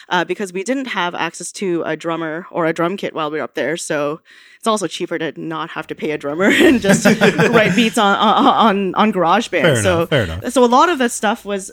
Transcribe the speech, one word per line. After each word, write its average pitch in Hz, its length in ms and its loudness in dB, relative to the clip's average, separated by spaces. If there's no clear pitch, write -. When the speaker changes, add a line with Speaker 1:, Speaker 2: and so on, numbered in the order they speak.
Speaker 1:
uh, 170 160 0
because 180 260 -6
we 185 120 -6
didn't 262 240 -4
have 180 260 -4
access - 400 -8
to 175 320 -2
a 156 100 -4
drummer 165 560 -6
or 170 140 -2
a 160 80 2
drum 170 240 -2
kit - 160 -8
while 156 160 -4
we 151 80 -6
were 139 60 -4
up 113 100 -10
there. 147 240 -4
So 151 440 -4
it's - 100 -6
also 208 200 0
cheaper 170 300 -6
to 151 220 -6
not 160 300 -8
have - 180 -10
to 143 80 -10
pay 160 160 -4
a 151 60 -4
drummer 151 280 -4
<laughs> 226 60 4
and 277 300 4
just 196 240 2
Speaker 2:
<laughs> - 0 -
Speaker 1:
write 202 680 4
beats 226 240 2
on, 202 200 4
on, 214 280 2
on, 196 500 2
on 214 180 2
GarageBand. 180 480 0
Speaker 2:
Fair 131 200 4
Speaker 1:
So, 170 160 2
Speaker 2:
enough, 165 120 -2
fair 131 160 2
enough. 85 260 -6
Speaker 1:
so 247 120 4
a 240 40 6
lot 269 220 4
of 320 100 -2
that 240 120 0
stuff 214 340 -4
was, 196 280 -6